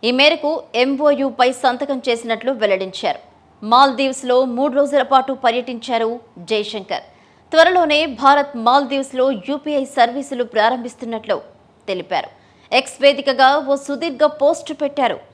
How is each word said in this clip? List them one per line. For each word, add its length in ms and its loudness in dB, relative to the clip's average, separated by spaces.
ఈ 20 2
మేరకు 320 2
ఎంఓయూపై 640 0
సంతకం 340 -2
చేసినట్లు 440 -4
వెల్లడించారు. 580 -2
మాల్దీవ్స్లో 640 2
మూడు 220 0
రోజుల 240 2
పాటు 180 2
పర్యటించారు 680 -2
జయశంకర్. 540 -6
త్వరలోనే 460 4
భారత్ 320 4
మాల్దీవ్స్లో 580 0
యూపీఐ 360 -4
సర్వీసులు 460 0
ప్రారంభిస్తున్నట్లు 840 -2
తెలిపారు. 400 -6
ఎక్స్ 240 -8
వేదికగా 460 4
ఓ 40 2
సుదీర్ఘ 380 -2
పోస్టు 420 0
పెట్టారు. 360 -2